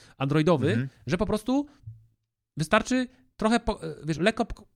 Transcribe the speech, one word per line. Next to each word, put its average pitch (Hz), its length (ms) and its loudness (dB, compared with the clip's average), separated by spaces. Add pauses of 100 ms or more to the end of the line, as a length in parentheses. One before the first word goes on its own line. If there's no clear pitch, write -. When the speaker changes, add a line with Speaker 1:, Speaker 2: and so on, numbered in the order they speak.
(160)
Speaker 1:
androidowy, 147 540 2
Speaker 2:
Mhm. 131 180 0 (180)
Speaker 1:
że 156 120 -2
po 208 80 -2
prostu 254 400 -2 (880)
wystarczy 220 520 0 (280)
trochę 226 240 2
po-, 226 220 -6
e, 156 240 -12
wiesz, 156 120 -2
lekko, 220 260 2
po-, - 320 -10